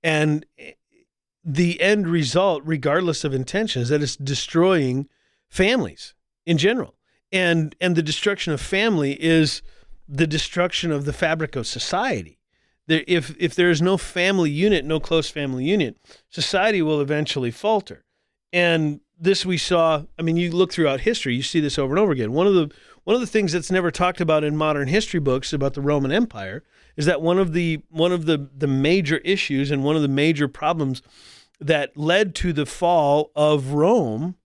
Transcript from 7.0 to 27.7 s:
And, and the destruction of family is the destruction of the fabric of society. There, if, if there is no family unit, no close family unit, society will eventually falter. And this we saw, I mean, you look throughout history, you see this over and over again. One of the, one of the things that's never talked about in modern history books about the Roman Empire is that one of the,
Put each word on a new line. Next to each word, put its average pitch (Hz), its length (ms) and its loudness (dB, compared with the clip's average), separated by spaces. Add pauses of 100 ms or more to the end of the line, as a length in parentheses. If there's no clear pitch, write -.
And, 170 500 0
and 175 140 2
the 160 80 4
destruction - 520 -2
of 139 60 -4
family 170 600 0
is 160 380 4 (480)
the 147 180 0
destruction 170 680 -4
of 143 120 -4
the 143 80 -4
fabric 160 440 -4
of 117 100 -6
society. 135 720 -4 (480)
There, 156 200 0
if, 160 320 0
if 170 160 -2
there 175 160 4
is 156 120 2
no 185 160 2
family 180 520 0
unit, 170 340 2
no 156 140 -2
close 160 300 0
family 131 360 -6
unit, 165 340 0 (320)
society 196 500 0
will 151 220 0
eventually 143 480 -2
falter. 208 540 -4 (480)
And 165 480 0 (180)
this 185 260 0
we 180 140 -2
saw, 160 460 0 (140)
I 165 40 -6
mean, 165 140 0
you 175 160 -2
look 175 200 0
throughout 139 280 0
history, 175 340 -2
you 131 80 -2
see - 180 0
this 147 180 -2
over 135 140 -2
and 170 60 0
over 202 140 2
again. 117 200 -2
One 170 140 2
of 202 80 4
the, 160 160 2 (340)
one 208 100 2
of 254 60 2
the 240 60 -4
things 196 260 0
that's 170 180 -4
never 180 200 2
talked 180 300 -2
about 156 240 2
in 151 120 -2
modern 151 320 0
history 190 320 0
books 135 320 -2
about 139 220 -2
the 139 80 -6
Roman 139 300 0
Empire 175 500 -4 (340)
is 147 100 -4
that 160 140 2
one 175 180 2
of 180 140 0
the, 165 380 -2